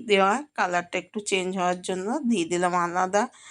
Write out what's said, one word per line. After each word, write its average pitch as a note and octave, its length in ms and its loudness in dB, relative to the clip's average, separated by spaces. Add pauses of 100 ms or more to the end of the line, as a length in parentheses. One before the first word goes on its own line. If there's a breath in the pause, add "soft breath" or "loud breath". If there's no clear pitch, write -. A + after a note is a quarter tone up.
দেওয়া, G3 280 4 (200)
কালারটা F3 440 -2
একটু F3+ 260 -8
চেঞ্জ F#3 320 -2
হওয়ার F3+ 260 0
জন্য F#3 240 -4 (200)
দিয়ে G3 200 2
দিলাম F3 280 0 (100)
আলাদা, F#3 380 0 (280 loud breath)